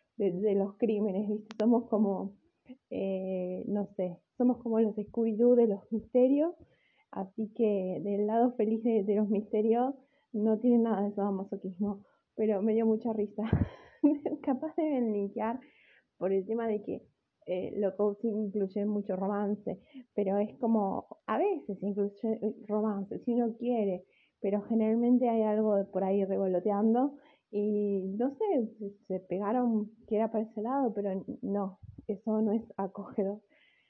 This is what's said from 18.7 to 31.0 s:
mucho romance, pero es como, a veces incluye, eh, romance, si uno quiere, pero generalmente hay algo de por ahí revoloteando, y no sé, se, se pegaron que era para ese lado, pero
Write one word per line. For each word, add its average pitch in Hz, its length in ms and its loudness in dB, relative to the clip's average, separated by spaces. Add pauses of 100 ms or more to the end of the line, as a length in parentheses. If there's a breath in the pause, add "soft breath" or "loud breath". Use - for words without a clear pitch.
mucho 202 300 -2
romance, 202 600 -2 (360 loud breath)
pero 202 240 0
es 214 200 -2
como, 214 480 0 (200)
a 214 100 -2
veces 302 460 -2
incluye, 202 400 -2
eh, 220 320 -2 (120)
romance, 208 540 -4
si 240 140 -2
uno 233 240 2
quiere, 220 460 -2 (360 soft breath)
pero 202 220 0
generalmente 233 640 4
hay 226 140 4
algo 214 340 2
de 196 80 2
por 190 200 -2
ahí 196 200 2
revoloteando, 202 920 2 (340 loud breath)
y 208 520 0 (160)
no 262 120 0
sé, 277 360 0 (120)
se, 202 120 -8 (160)
se 185 140 -4
pegaron 214 680 0 (180)
que 214 80 0
era 226 140 0
para 220 140 -2
ese 220 180 -8
lado, 254 320 0
pero 196 300 -4 (180)